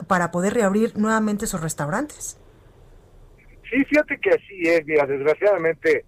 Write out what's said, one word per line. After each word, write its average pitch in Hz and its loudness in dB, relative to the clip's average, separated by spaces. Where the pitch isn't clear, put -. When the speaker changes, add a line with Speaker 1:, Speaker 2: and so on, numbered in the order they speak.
Speaker 1:
para 175 0
poder 190 -2
reabrir 214 2
nuevamente 214 0
sus 180 -6
restaurantes. 160 -6
Speaker 2:
Sí, 269 0
fíjate 302 0
que 196 0
así 175 -2
es, 165 2
mira, 147 2
desgraciadamente 160 0